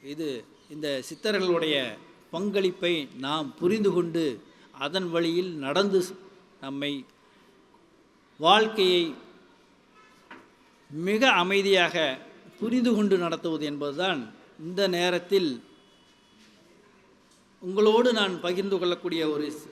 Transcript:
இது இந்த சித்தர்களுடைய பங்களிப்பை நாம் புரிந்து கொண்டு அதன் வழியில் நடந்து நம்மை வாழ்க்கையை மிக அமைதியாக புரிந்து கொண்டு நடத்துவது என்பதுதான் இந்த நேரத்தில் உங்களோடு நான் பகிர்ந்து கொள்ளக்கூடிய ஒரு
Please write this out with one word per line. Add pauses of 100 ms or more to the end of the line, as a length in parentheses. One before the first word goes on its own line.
(120)
இது (460)
இந்த (200)
சித்தர்களுடைய (560)
பங்களிப்பை (300)
நாம் (120)
புரிந்து
கொண்டு (640)
அதன்
வழியில் (120)
நடந்து (640)
நம்மை (1600)
வாழ்க்கையை (2000)
மிக (120)
அமைதியாக (640)
புரிந்து
கொண்டு
நடத்துவது
என்பதுதான் (460)
இந்த (140)
நேரத்தில் (2250)
உங்களோடு (100)
நான் (100)
பகிர்ந்து
கொள்ளக்கூடிய (120)
ஒரு (240)